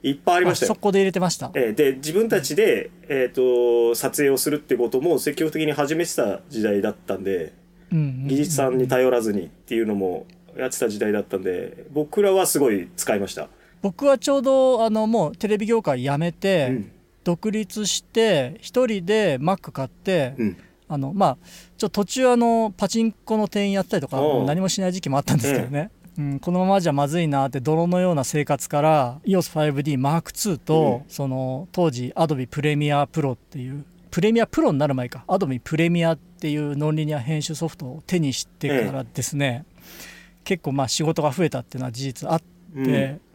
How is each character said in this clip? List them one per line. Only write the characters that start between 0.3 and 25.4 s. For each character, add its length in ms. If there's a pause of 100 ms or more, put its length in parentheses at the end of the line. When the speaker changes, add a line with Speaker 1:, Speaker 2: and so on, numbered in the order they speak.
Speaker 1:
い 20
あ 40
り 60
ま 80
し 60
た 60
よ。 60
Speaker 2:
あ、 20
速 80
攻 100
で 80
入 60
れ 60
て 80
ま 100
し 80
た？ 160
Speaker 1:
え 160
え。 20
で、 220
自 180
分 160
た 120
ち 140
で、 360 (180)
え 240
ー 580
と、 40
撮 280
影 80
を 60
す 140
る 60
っ 20
て 180
こ 120
と 120
も 180
積 180
極 140
的 140
に 80
始 240
め 80
て 100
た 260 (100)
時 120
代 200
だ 80
っ 40
た 220
ん 80
で、 300 (360)
Speaker 2:
う 40
ん 40
う 20
ん 40
う 20
ん 20 (140)
う 20
ん。 40
Speaker 1:
技 80
術 180
さ 140
ん 100
に 100
頼 220
ら 120
ず 100
に 140
っ 20
て 260
い 80
う 40
の 80
も 320 (300)
や 120
っ 20
て 80
た 100
時 120
代 120
だ 80
っ 40
た 140
ん 40
で、 500
僕 300
ら 100
は 140
す 120
ご 120
い 260
使 200
い 40
ま 60
し 80
た。 140 (340)
Speaker 2:
僕 220
は 140
ち 120
ょ 80
う 40
ど、 420
あ 60
の、 160
も 240
う 60
テ 120
レ 100
ビ 80
業 160
界 200
辞 160
め 140
て、 380
Speaker 1:
う 20
ん。 180 (340)
Speaker 2:
独 260
立 360
し 180
て、 560
一 260
人 180
で 340
Mac 340
買 140
っ 20
て、 500
Speaker 1:
う 60
ん。 120 (320)
Speaker 2:
あ 100
の、 140
ま 140
あ、 100 (400)
ち 80
ょ 40
っ 20
と 120
途 20
中、 240
あ 80
の、 400
パ 120
チ 140
ン 80
コ 260
の 120
店 180
員 60
や 100
っ 40
た 100
り 40
と 60
か、 140
Speaker 1:
お 100
う。 40
Speaker 2:
も 100
う 20
何 140
も 80
し 120
な 60
い 60
時 80
期 80
も 100
あ 40
っ 20
た 100
ん 40
で 60